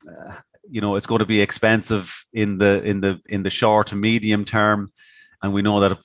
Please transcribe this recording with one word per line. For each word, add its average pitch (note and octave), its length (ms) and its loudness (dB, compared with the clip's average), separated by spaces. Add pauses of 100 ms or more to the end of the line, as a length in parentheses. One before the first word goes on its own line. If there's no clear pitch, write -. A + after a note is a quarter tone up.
uh, E2+ 240 -20 (380)
you A2 100 -6
know, G2+ 160 -2
it's G2+ 100 -4
going A#2 120 0
to G#2+ 80 0
be G#2+ 160 2
expensive G#2+ 880 0
in G#2 240 -2
the, G2+ 260 4
in G2 200 -2
the, F#2+ 240 -2
in G2 160 -6
the F#2 80 -2
short G#2+ 380 2
to G#2 80 -8
medium G#2+ 480 0
term, G#2 460 0 (520)
and G2 100 -2
we G2+ 80 0
know G#2 200 2
that F#2+ 240 2